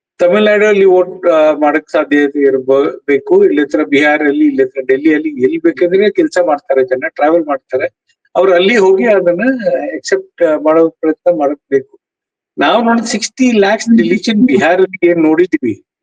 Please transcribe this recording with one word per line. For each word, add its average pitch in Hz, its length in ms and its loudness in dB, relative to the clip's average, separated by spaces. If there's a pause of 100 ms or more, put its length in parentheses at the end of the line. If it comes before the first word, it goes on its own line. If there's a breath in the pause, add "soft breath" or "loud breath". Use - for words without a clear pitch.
(180)
ತಮಿಳ್ನಾಡಲ್ಲಿ 208 680 2
ವೋಟ್, 180 420 0
ಆ, 156 260 2
ಮಾಡಕ್ 147 380 -2
ಸಾಧ್ಯತೆ 147 480 -2
ಇರ್ಬೇಕು, 139 1040 0
ಇಲ್ಲತ್ರ 147 400 0
ಬಿಹಾರಲ್ಲಿ, 147 640 0
ಇಲ್ಲತ್ರ 135 400 -2
ಡೆಲ್ಲಿಯಲ್ಲಿ, 151 420 0
ಎಲ್ಲಿ 135 300 -2
ಬೇಕಂದ್ರೆ 180 520 0
ಕೆಲ್ಸ 165 360 -2
ಮಾಡ್ತಾರೆ 139 380 -2
ಜನ, 127 240 -4
ಟ್ರಾವೆಲ್ 160 360 0
ಮಾಡ್ತಾರೆ. 131 500 -6 (420)
ಅವ್ರು 185 180 2
ಅಲ್ಲಿ 196 220 2
ಹೋಗಿ 190 280 2
ಅದನ್ನ 202 640 0 (280)
ಅಕ್ಸೆಪ್ಟ್ 156 680 -4
ಮಾಡೋ 160 240 2
ಪ್ರಯತ್ನ 160 500 -2
ಮಾಡಬೇಕು. 139 600 -4 (600)
ನಾವು 214 260 0
ನೋಡಿದ್ 226 220 0
ಸಿಕ್ಸ್ಟಿ 247 460 -2
ಲ್ಯಾಕ್ಸ್ 220 440 0
ಡಿಲೀಷನ್ 208 500 0
ಬಿಹಾರಲ್ಲಿ 185 640 0
ಏನ್ 170 120 0
ನೋಡಿದ್ವಿ, 156 600 -2 (200)